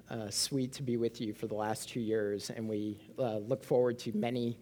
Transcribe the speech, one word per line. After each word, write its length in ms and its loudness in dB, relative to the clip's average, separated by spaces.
uh, 220 -6
sweet 420 0
to 100 -8
be 140 2
with 240 0
you 140 -2
for 120 -6
the 80 -4
last 340 -2
two 120 -4
years, 480 0
and 180 -4
we, 320 -2
uh, 180 2
look 260 0
forward 380 4
to 160 -2
many, 460 2